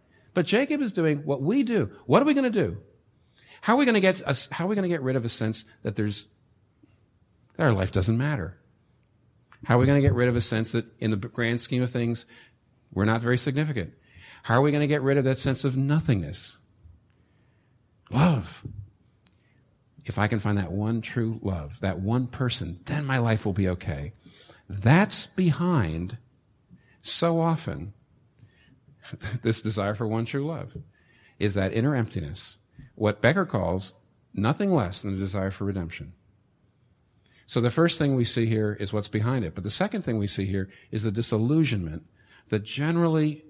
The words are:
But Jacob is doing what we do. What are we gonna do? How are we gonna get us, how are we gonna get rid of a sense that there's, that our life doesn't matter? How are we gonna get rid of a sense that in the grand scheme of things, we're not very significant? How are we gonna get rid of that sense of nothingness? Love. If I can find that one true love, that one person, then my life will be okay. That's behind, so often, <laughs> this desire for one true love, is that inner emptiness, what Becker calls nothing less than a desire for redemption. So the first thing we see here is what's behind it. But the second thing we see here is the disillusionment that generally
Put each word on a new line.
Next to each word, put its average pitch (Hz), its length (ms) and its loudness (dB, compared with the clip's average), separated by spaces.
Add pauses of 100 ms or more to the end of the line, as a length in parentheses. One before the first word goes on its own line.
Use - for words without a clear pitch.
(340)
But 175 120 2
Jacob 277 340 2
is 233 120 -2
doing 156 320 2
what 139 180 -2
we 233 220 2
do. 208 260 0 (160)
What 185 160 6
are - 20 2
we 294 100 4
gonna 262 160 2
do? 131 280 0 (840)
How 214 120 2
are - 20 4
we 285 80 4
gonna 226 160 4
get 185 260 4
us, 131 240 0
how - 140 -4
are 185 40 0
we 214 80 -2
gonna 190 120 0
get 165 140 -2
rid 131 140 0
of 120 80 0
a 117 40 -2
sense 110 360 -4 (180)
that 104 140 -4
there's, 104 300 -2 (1300)
that 170 80 0
our 131 80 6
life 95 180 2
doesn't 101 260 2
matter? 123 400 -2 (1080)
How 123 120 4
are - 20 6
we 127 80 4
gonna 143 140 4
get 139 140 4
rid 123 140 2
of 120 80 2
a 120 40 2
sense 113 320 -2
that 117 140 -2 (140)
in 110 100 0
the 107 60 0
grand 117 440 -4
scheme 127 220 -2
of 123 80 -2
things, 117 360 -4 (680)
we're 95 120 2
not 113 160 2
very 120 180 2
significant? 139 540 -2 (520)
How 113 100 2
are 127 80 6
we 151 80 4
gonna 147 160 2
get 143 160 0
rid 139 160 4
of 135 60 4
that 131 140 0
sense - 260 0
of 131 120 -2
nothingness? 135 840 0 (1500)
Love. 131 540 2 (1400)
If - 140 -6
I 104 80 2
can 107 140 0
find 104 180 0
that 87 140 -4
one 107 300 -2
true 110 400 -4
love, 82 380 -6
that 92 200 -2
one 117 260 0
person, 120 600 -6
then 147 180 -2
my 135 140 0
life 113 260 2
will 104 80 0
be 92 160 2
okay. 76 440 -4 (560)
That's 127 580 2
behind, 139 920 0 (840)
so 165 380 2
often, 104 520 -2 (720)
<laughs> - 800 -12
this 117 180 0
desire 107 340 -2
for 110 120 -4
one 113 180 -2
true 139 220 -6
love, 156 300 -10 (640)
is 101 160 0
that 95 180 0
inner 131 220 0
emptiness, 90 600 -6 (380)
what 104 260 0
Becker 165 260 4
calls 92 460 -4 (420)
nothing 151 380 0
less 98 300 0
than 98 120 -4
a 95 40 -4
desire 95 320 -4
for 95 140 -8
redemption. 92 480 -6 (1300)
So - 140 -2
the 117 100 2
first 165 280 2
thing 139 160 2
we 127 100 2
see 113 220 0
here 107 320 0
is 98 140 -6
what's 104 160 -2
behind 113 360 0
it. 80 100 -8
But 92 100 -8
the 104 60 -4
second 202 320 -2
thing 113 160 -2
we 101 100 0
see 98 180 -2
here 95 240 -4 (200)
is 107 120 -4
the 110 80 -2
disillusionment 113 920 0 (440)
that 104 160 -2
generally 156 840 0